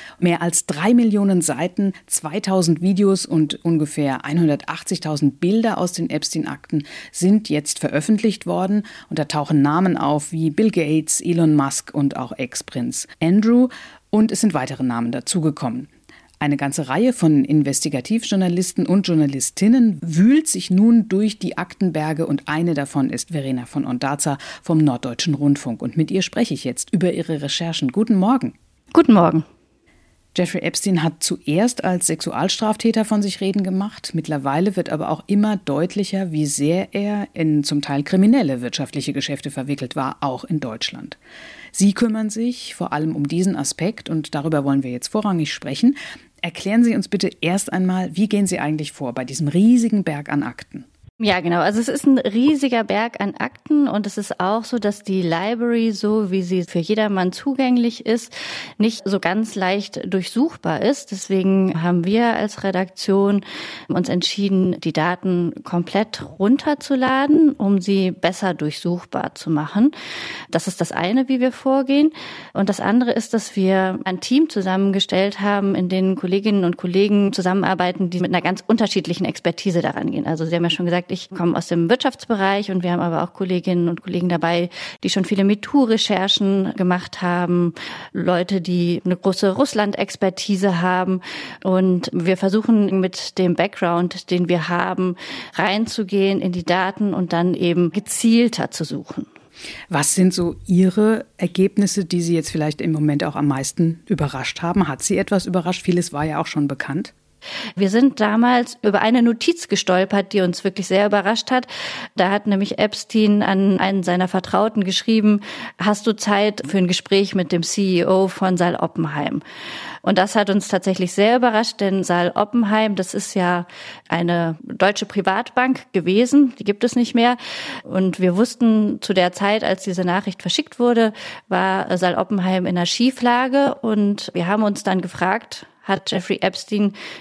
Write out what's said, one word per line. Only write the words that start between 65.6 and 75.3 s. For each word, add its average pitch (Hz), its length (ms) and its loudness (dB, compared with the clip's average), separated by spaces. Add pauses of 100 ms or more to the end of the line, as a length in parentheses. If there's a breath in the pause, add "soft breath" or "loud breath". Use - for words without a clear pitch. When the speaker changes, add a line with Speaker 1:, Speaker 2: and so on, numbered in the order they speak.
Speaker 2:
komplett 190 640 -2 (160)
runterzuladen, 277 1120 2
um 196 280 2
sie 190 300 2
besser 180 420 -2
durchsuchbar - 840 -4
zu - 120 -10
machen. 165 440 2 (580 loud breath)
Das - 160 -2
ist - 140 -4
das 170 100 -2
eine, 247 380 0
wie 262 100 0
wir 247 140 0
vorgehen. 269 580 2 (420 loud breath)
Und 196 160 0
das 202 120 -2
andere 240 320 2
ist, - 200 -4
dass 220 220 -4
wir 190 480 2
ein 185 160 -4
Team 302 300 2
zusammengestellt 196 920 0